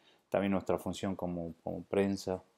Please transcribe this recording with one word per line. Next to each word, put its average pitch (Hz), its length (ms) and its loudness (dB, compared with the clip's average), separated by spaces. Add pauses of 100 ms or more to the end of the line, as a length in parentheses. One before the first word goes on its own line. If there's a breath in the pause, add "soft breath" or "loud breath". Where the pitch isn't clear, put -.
(280)
también 98 220 2
nuestra 90 280 2
función 92 360 -4
como, 87 480 -4
como 87 220 -6
prensa 98 580 2 (160)